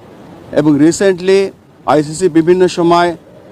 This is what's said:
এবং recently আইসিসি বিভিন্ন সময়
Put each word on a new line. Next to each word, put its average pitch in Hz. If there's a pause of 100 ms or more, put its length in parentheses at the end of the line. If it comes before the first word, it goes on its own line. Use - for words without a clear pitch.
(520)
এবং 147
recently 185 (360)
আইসিসি 156
বিভিন্ন 175
সময় 170 (360)